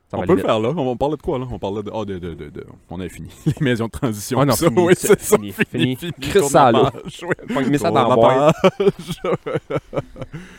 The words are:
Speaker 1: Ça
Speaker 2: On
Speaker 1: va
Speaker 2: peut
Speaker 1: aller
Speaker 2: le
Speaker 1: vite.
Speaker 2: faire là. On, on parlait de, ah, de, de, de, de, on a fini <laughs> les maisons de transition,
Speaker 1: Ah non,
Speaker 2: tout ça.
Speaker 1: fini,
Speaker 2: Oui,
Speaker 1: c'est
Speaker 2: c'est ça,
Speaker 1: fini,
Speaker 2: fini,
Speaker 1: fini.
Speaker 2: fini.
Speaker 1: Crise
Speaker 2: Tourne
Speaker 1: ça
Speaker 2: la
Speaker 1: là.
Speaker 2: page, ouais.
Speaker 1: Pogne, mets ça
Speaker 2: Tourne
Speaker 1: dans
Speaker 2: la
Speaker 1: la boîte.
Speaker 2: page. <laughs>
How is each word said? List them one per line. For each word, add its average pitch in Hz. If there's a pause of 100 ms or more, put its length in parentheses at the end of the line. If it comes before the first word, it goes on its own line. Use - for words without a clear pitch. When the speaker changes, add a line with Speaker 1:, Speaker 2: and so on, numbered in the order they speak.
(100)
Speaker 1:
Ça -
Speaker 2:
On 95
Speaker 1:
va 92
Speaker 2:
peut 160
Speaker 1:
aller 196
Speaker 2:
le -
Speaker 1:
vite. -
Speaker 2:
faire 113
là. 110
On, 143
on 120
parlait 123
de, 101
ah, 110
de, 98
de, 85
de, 78
de, - (240)
on 87
a 87
fini 82 (100)
<laughs> -
les 147
maisons 120
de 110
transition, 110
Speaker 1:
Ah 135
non, 135
Speaker 2:
tout 117
ça. 170
Speaker 1:
fini, 175
Speaker 2:
Oui, 180
Speaker 1:
c'est -
Speaker 2:
c'est 208
ça, -
Speaker 1:
fini, 208
Speaker 2:
fini, 202
Speaker 1:
fini. 127
Speaker 2:
fini. 170
Speaker 1:
Crise 139
Speaker 2:
Tourne 196
Speaker 1:
ça 139
Speaker 2:
la 113
Speaker 1:
là. -
Speaker 2:
page, -
ouais. -
Speaker 1:
Pogne, 135
mets 143
ça -
Speaker 2:
Tourne 131
Speaker 1:
dans 117
Speaker 2:
la -
Speaker 1:
la 120
boîte. 131 (220)
Speaker 2:
page. 180 (600)
<laughs> - (800)